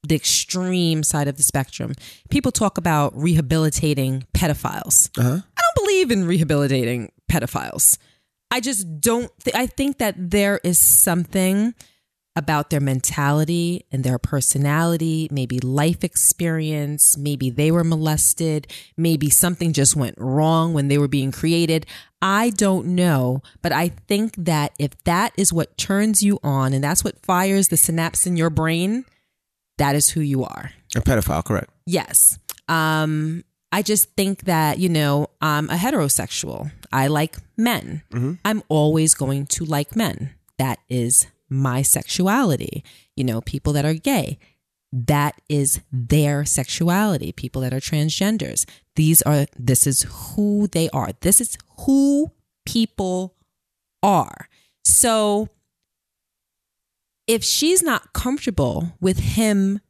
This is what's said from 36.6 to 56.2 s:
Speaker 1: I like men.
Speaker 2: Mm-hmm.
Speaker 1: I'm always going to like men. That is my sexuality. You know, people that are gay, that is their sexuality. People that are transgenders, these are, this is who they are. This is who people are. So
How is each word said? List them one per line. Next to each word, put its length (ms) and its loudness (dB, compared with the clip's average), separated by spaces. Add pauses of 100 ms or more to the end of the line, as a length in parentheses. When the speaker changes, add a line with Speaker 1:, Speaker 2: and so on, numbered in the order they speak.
Speaker 1:
I 140 2
like 280 -2 (220)
men. 540 -2
Speaker 2:
Mm-hmm. 220 -4 (120)
Speaker 1:
I'm 240 -2
always 460 2
going 320 -4
to 180 -6
like 320 -4
men. 360 -4 (240)
That 300 -2
is 400 0 (260)
my 280 0
sexuality. 1000 0 (360)
You 80 -2
know, 160 -2
people 320 -4
that 100 0
are 100 0
gay, 460 -2 (540)
that 560 0
is 320 0 (100)
their 540 0
sexuality. 880 -2
People 300 -8
that 100 -4
are 80 -4
transgenders, 840 -2 (300)
these 280 4
are, 240 2 (100)
this 280 2
is 180 0
who 680 -2
they 200 0
are. 180 -4 (100)
This 220 2
is 160 -8 (240)
who 500 2 (340)
people 680 -2 (680)
are. 460 0 (380)
So 640 2 (1800)